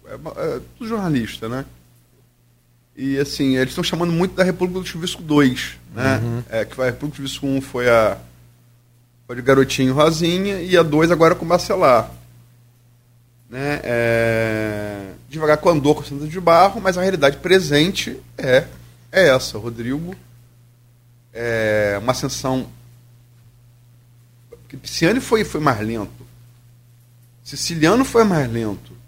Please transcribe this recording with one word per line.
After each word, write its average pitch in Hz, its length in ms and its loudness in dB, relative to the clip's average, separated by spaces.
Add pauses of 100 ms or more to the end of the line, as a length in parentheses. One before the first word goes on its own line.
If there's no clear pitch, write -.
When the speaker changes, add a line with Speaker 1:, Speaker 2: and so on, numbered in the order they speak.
Speaker 1:
é, 110 80 -18
é, 143 460 -8 (180)
tudo 226 100 -12
jornalista, 160 600 -4
né? 127 160 -8 (1300)
E, 135 220 -4
assim, 139 380 0
eles 131 180 0
tão 175 100 -4
chamando 175 280 -2
muito 185 220 0
da 185 80 0
República 180 380 -2
do 180 60 -10
Chuvisco 175 360 -10
dois, 147 520 2 (200)
né? 127 280 0
Speaker 2:
Uhum. 117 260 -4
Speaker 1:
É, 113 160 -2
que - 100 -12
foi 127 140 -2
a - 20 0
República 139 320 -10
do 135 60 -8
Chuvisco - 180 -8
um 135 140 0
foi 123 280 -2
a, 110 280 4 (1080)
foi 123 100 -10
de 123 60 -10
Garotinho 135 480 4
e - 20 0
Rosinha, 170 680 0
e 180 120 -2
a 170 80 6
dois 160 280 2
agora 165 240 4
com 170 120 -6
Bacelar. 170 640 2 (1400)
Né? 139 340 -6
É... 110 1200 -2 (220)
devagar 156 280 2
com - 140 2
Andor, 151 260 4
com 151 80 -12
Santa 143 200 -10
de 160 160 -8
Barro, 180 400 6
mas 190 160 0
a 180 60 -2
realidade 160 360 2
presente 175 800 0 (220)
é, 131 260 2 (460)
é 180 180 4
essa. 131 300 2
Rodrigo, 120 560 -8 (1200)
é, 107 680 0
uma 120 120 -2
ascensão, 131 540 -4 (1800)
porque - 280 -20
Pisciani 185 420 -2
foi, 226 240 -2
foi 160 180 -6
mais 131 200 0
lento, 107 440 -8 (1160)
Siciliano 170 640 2
foi 233 180 4
mais 165 260 2
lento 113 440 -6 (140)